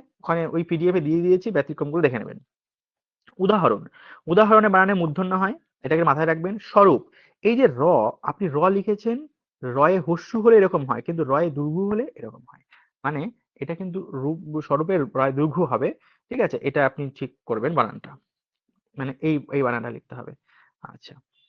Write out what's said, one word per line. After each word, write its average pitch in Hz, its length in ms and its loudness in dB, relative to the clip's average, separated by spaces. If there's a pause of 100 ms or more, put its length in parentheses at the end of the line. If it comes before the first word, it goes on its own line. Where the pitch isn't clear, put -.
(220)
ওখানে 165 200 -4 (140)
ওই 170 140 -2
পিডিএফ 175 300 0
এ - 80 -2
দিয়ে 165 180 0
দিয়েছি, 185 300 2
ব্যতিক্রমগুলো 147 500 -4
দেখে 123 160 -2
নেবেন। - 180 -16 (1040)
উদাহরণ, 170 400 2 (480)
উদাহরণে 214 440 6
বানানে 190 260 4
মূর্ধন্য 185 340 -2
হয়, 196 200 -2 (300)
এটাকে 160 240 2
মাথায় 156 220 2
রাখবেন। 165 220 -4 (160)
স্বরূপ, 190 320 6 (420)
এই 226 160 2
যে 262 60 6 (160)
র, - 20 0 (460)
আপনি - 160 -6 (100)
র - 20 -2 (200)
লিখেছেন, 214 400 -4 (460)
রয়ে 143 440 2
হস্যু 170 360 -4
হলে 233 140 8
এরকম 185 320 4
হয়, 117 180 -4
কিন্তু 165 160 -4
রয়ে 147 340 0
দুর্ঘু 151 320 -4
হলে 214 160 -2 (140)
এরকম 220 300 -16
হয়। - 140 -20 (420)
মানে 147 160 -4 (420)
এটা 165 120 -8
কিন্তু 185 240 -10 (220)
রূপ, 160 180 -4 (280)
স্বরূপের 160 340 0 (160)
রয়ে 135 220 0
দুর্ঘু 156 220 0 (100)
হবে, 127 180 -2 (400)
ঠিক 254 160 -6
আছে? 139 120 -4 (100)
এটা 143 220 -2
আপনি 143 140 -12 (140)
ঠিক 135 120 -8 (200)
করবেন 120 300 -4
বানানটা, - 320 -4 (840)
মানে 135 140 -8 (160)
এই, 156 80 0 (200)
এই 139 120 0
বানানটা 120 300 -6
লিখতে - 180 -20
হবে। - 160 -16 (500)
আচ্ছা, - 340 -20 (340)